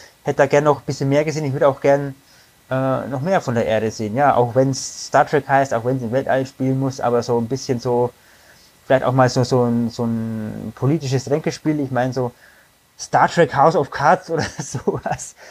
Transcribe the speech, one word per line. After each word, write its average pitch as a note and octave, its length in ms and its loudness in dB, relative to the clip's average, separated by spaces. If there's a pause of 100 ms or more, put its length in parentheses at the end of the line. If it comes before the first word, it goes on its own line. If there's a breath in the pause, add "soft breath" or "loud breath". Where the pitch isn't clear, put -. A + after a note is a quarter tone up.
(260 loud breath)
hätte D3 140 -2
da C#3+ 80 6
gern D3 180 4
noch C#3+ 160 2
ein - 40 -16
bisschen C#3 220 -4
mehr C#3+ 160 2
gesehen. D#3 220 -4
Ich C3+ 80 -4
würde D3 160 4
auch C3 100 -4
gern, C#3 340 2 (560 soft breath)
äh, C3 380 -2
noch C3 140 -6
mehr F3+ 180 2
von B2 160 -4
der A#2 100 2
Erde A2 240 0
sehen, G#2+ 280 -6
ja, C#3 180 4
auch A#2+ 180 2
wenn's C3 540 -2
Star D3 180 4
Trek D3 220 0
heißt, C#3 260 2
auch A2+ 120 -2
wenn's B2+ 180 -2
im A2+ 80 -4
Weltall C3 340 0
spielen C3 320 -2
muss, C3+ 220 -4
aber A#2+ 240 0
so A#2+ 160 0
ein A#2 80 -4
bisschen B2 320 -4
so, B2 320 0 (760 soft breath)
vielleicht C3 200 2
auch B2 80 2
mal C3 160 6
so, B2 160 2
so B2 180 2
ein, A#2+ 260 0
so A#2+ 160 -6
ein A2 680 -6
politisches C3+ 540 -2
Ränkespiel. D#3 500 -2
Ich C3+ 120 -4
mein, B2+ 220 0
so B2 180 -2 (680 soft breath)
Star C3+ 300 2
Trek - 260 2
House D3 220 4
of C#3+ 140 0
Cards D#3+ 380 0
oder D#3 140 -2
<laughs> - 160 -10
sowas - 760 -6 (160 loud breath)